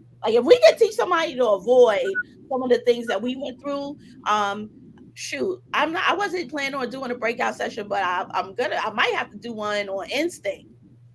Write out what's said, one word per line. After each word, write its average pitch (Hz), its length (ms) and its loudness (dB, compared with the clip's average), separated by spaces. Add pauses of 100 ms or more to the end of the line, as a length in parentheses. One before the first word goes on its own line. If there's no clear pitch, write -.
(220)
Like, 220 120 0
if 240 100 4
we 494 160 10
could - 180 8
teach 440 160 4
somebody 339 420 0
to 247 100 2
avoid 202 640 4 (380)
some 254 120 -2
of 254 80 0
the 233 80 4
things 240 280 0
that 196 140 -2
we 254 160 -4
went 262 240 -10
through, 285 360 -8 (300)
um, 208 440 -2 (440)
shoot, - 480 -6 (120)
I'm 302 180 0
not, 370 140 -4
I 320 80 2
wasn't 349 360 -4
planning 277 240 -6
on 247 160 -6
doing 254 200 -8
a 247 40 -4
breakout 214 420 -4
session, 202 320 -8
but 202 140 -2
I, 180 300 -2
I'm 190 220 -6
gonna, 220 220 -4
I 185 140 -4
might 311 240 0
have 262 160 -6
to 208 60 -18
do 233 160 -12
one 208 360 -4
on 190 220 -8
instinct, - 600 -6 (440)